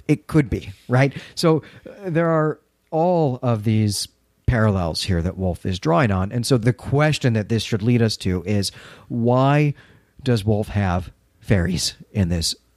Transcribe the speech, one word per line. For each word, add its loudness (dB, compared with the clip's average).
it 0
could 2
be, -6
right? 2
So, 2
uh, -12
there 2
are 0
all 0
of 0
these 0
parallels 2
here 0
that -4
Wolfe -4
is -2
drawing 2
on. 0
And -4
so 2
the 0
question 0
that -2
this 0
should -4
lead 2
us 2
to -2
is, 0
why 2
does 0
Wolfe 0
have -2
fairies -2
in 0
this -4